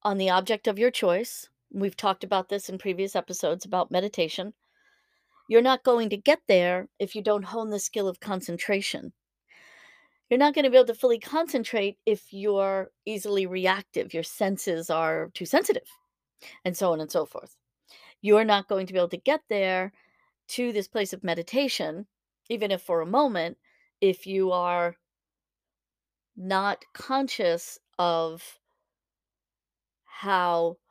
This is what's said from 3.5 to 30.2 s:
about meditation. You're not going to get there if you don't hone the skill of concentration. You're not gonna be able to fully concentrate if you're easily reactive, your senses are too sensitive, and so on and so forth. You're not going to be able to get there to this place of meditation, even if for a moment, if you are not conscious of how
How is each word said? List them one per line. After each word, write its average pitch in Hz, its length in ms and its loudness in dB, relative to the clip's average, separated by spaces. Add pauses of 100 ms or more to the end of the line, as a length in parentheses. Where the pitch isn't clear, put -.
about 185 260 -2
meditation. 185 640 -2 (920)
You're 226 120 8
not 254 240 4
going 233 260 4
to 202 60 -2
get 285 320 4
there 180 400 4 (100)
if 202 160 -6
you 214 80 -6
don't 208 220 2
hone 220 260 -6
the 208 80 -4
skill 196 300 -4
of 180 120 -6
concentration. 190 920 -4 (1200)
You're 247 80 4
not 294 160 4
gonna 277 160 4
be 247 60 8
able 254 100 10
to 233 80 -4
fully 233 240 2
concentrate 226 880 -2
if 214 260 -2
you're 196 580 0 (140)
easily 202 400 -2
reactive, 185 720 -2
your 165 80 -4
senses 185 640 -4
are 160 460 -2
too 180 100 -10
sensitive, - 440 0 (760)
and 180 120 -4
so 185 160 2
on 156 80 -2
and 151 120 -8
so 156 140 0
forth. - 300 -18 (640)
You're 208 220 6
not 202 240 2
going 190 180 -2
to 185 80 -14
be 185 40 2
able 175 120 2
to 180 80 -8
get 302 320 0
there 190 420 0 (560)
to 240 240 -4
this 202 160 -4
place 208 240 -4
of 185 100 -12
meditation, 175 840 -4 (420)
even 214 220 -4
if 185 100 -2
for 165 220 -2
a 160 40 -4
moment, 196 520 0 (420)
if 190 260 2
you 190 240 0
are 175 460 0 (1400)
not 190 480 -2 (100)
conscious 233 840 -2 (200)
of 165 440 0 (1600)
how 175 720 0 (120)